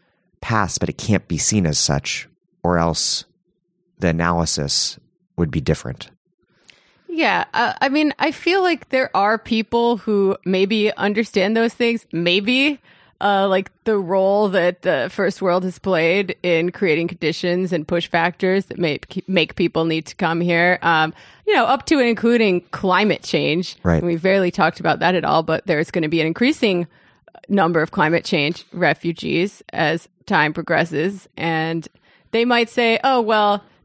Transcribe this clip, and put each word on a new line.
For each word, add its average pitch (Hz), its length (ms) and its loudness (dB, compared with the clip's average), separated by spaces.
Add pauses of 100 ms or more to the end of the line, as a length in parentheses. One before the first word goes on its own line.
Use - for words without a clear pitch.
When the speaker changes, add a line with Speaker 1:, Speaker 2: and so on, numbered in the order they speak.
(420)
Speaker 1:
past, 107 400 -2
but 80 80 -2
it 78 80 -8
can't - 320 -2
be 80 80 -2
seen 101 280 0
as 76 140 0
such, - 480 -2 (340)
or 87 160 2
else 82 460 -2 (760)
the 90 100 0
analysis 82 880 -2 (380)
would 82 120 0
be 78 120 -4
different. - 480 -6 (1000)
Speaker 2:
Yeah, 262 460 -2
uh, 233 260 0
I 269 80 2
mean, 294 320 0
I 302 120 0
feel 359 300 0
like 349 280 -2
there 262 260 -2
are 208 220 2
people 233 600 0
who 196 460 0
maybe 196 540 2
understand 208 580 0
those 226 180 2
things, 233 380 -2
maybe, 202 680 0 (380)
uh, 196 280 2
like, 190 240 0 (140)
the 214 120 2
role 196 520 2
that 180 340 0
the 139 280 0
first 196 300 -4
world 185 220 0
has 185 160 -6
played 185 640 0
in 175 280 0
creating 170 360 0
conditions 175 680 -2
and 156 140 -4
push 175 200 -2
factors 185 580 0
that - 120 -14
make, 170 500 -4
make 170 280 0
people 165 300 0
need 160 200 -2
to - 100 -18
come 170 260 -2
here, 175 420 2
um, 160 280 2 (360)
you 415 80 2
know, 247 100 4
up 254 220 0
to 320 100 4
and 247 100 4
including 226 600 2
climate 190 540 0
change. 156 580 -2
Speaker 1:
Right. 160 220 2
Speaker 2:
We 170 140 -2
barely 185 340 2
talked 165 280 0
about 165 200 -2
that 175 160 2
at 175 100 -2
all, 151 160 2
but 160 240 -2
there's 160 240 -2
gonna 160 200 -2
be 165 120 0
an 156 60 0
increasing 190 580 0 (640)
number 170 320 2
of - 80 -2
climate 160 360 0
change 156 460 -2
refugees 170 920 -2 (100)
as 151 340 -2 (200)
time 156 260 2
progresses. 165 720 -2 (100)
And 165 500 -4 (440)
they 233 140 0
might 240 240 2
say, 233 340 2
"Oh, 254 180 2
well, 208 420 2 (220)